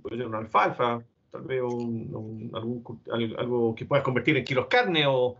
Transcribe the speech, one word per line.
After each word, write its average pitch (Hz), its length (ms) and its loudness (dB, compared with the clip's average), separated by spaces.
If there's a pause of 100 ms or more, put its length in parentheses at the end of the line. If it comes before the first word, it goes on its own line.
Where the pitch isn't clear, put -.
Puede 110 140 -8
ser 123 100 -4
una 110 120 -4
alfalfa, 120 600 2 (300)
tal - 120 -12
vez 131 200 -2
un, 120 500 -4
un, 110 420 -8
algún 117 280 -4
cult-, - 300 -14
al-, 113 260 -2
algo 120 380 0
que 123 80 -8
puedas 139 200 2
convertir 131 320 2
en 127 80 0
kilos 127 220 0
carne 185 400 4
o, 123 340 2